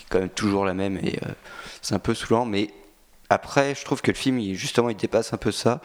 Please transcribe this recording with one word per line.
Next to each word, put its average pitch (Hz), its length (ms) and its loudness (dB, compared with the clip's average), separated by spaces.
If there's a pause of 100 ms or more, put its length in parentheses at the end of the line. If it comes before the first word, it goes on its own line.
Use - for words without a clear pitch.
est - 100 -20
quand - 80 2
même 92 100 0
toujours 98 380 2
la 92 80 0
même, 95 240 -2
et, - 260 -2
euh, - 60 -6 (500)
c'est - 140 -4
un 98 40 2
peu - 140 0
saoulant, 113 320 2
mais 104 240 0 (640)
après, 139 440 2
je - 80 -10
trouve - 200 -2
que - 80 4
le 98 60 0
film, 131 220 0
il, 98 160 -2
justement, 120 360 0
il 110 60 -4
dépasse 110 360 0
un 117 60 -4
peu 110 120 0
ça, - 340 0